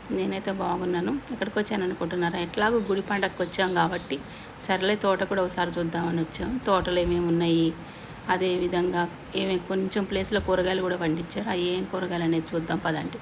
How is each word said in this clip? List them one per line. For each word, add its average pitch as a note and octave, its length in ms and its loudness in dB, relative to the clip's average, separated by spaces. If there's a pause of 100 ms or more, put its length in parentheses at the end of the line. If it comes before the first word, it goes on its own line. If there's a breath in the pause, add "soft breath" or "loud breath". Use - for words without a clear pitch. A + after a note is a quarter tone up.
(120)
నేనైతే F#3+ 400 -2
బాగున్నాను. F3+ 680 0 (120)
ఎక్కడికి G#3+ 280 -2
వచ్చాను G#3 240 0
అనుకుంటున్నారా? F3 560 0
ఎట్లాగో G#3 380 2
గుడి G3 240 0
పండగకి G3 400 -2
వచ్చాం F#3 320 0
కాబట్టి, E3+ 460 0 (420 loud breath)
సర్లే F#3+ 340 2
తోట G3 280 2
కూడా F#3+ 200 0
ఒకసారి F3 360 0
చూద్దామని E3+ 420 0
వచ్చాం. G3 460 -4
తోటలో F3+ 340 4
ఏమేమి F3 260 2
ఉన్నాయి, E3 460 4 (560 loud breath)
అదేవిధంగా F3+ 800 2 (280)
ఏమేమి F#3+ 240 2
కొంచెం F#3+ 440 0
ప్లేస్లో G3 360 0
కూరగాయలు F#3 420 2
కూడా F3+ 160 0
పండించారు. F3 520 -2
అవి F3+ 120 0
ఏం F3+ 220 0
కూరగాయలు F3+ 400 -2
అనేది D#3+ 320 2
చూద్దాం E3 220 0
పదండి. E3 440 -2